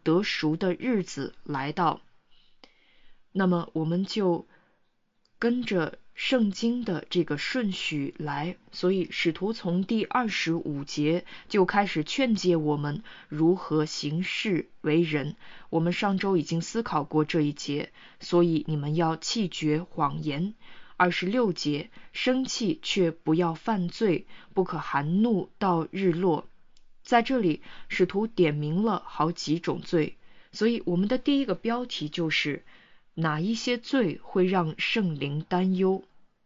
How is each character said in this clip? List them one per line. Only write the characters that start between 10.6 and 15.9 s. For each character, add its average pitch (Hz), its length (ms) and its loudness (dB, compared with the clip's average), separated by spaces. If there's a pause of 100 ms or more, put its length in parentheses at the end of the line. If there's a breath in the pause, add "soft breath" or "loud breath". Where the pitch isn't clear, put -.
节 151 440 0 (240 loud breath)
就 185 160 4
开 208 180 2
始 156 200 -2
劝 247 300 0
诫 180 220 2
我 151 220 0
们 147 240 -4 (260 loud breath)
如 160 260 4
何 156 300 0
行 156 380 -4
事 - 480 -2 (100)
为 160 220 4
人。 151 340 -2 (320 loud breath)
我 165 100 0
们 170 140 2